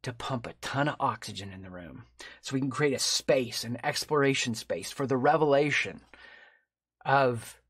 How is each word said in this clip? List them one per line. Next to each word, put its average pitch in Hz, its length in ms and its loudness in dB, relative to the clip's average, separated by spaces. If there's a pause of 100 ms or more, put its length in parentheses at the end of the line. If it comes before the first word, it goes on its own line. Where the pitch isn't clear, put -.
to 127 100 -8
pump 123 320 -6
a 82 160 -10
ton 147 260 -2
of 147 120 -2
oxygen 107 520 -4
in 92 120 -14
the 92 80 -14
room 87 320 -14 (380)
so - 120 -8
we 135 60 2
can 135 100 0
create 139 240 2
a 120 60 -4
space, - 640 0
an 117 200 -6
exploration 139 680 2
space - 380 -6
for 139 160 -4
the 135 100 2
revelation 147 840 4 (1000)
of 135 560 2 (100)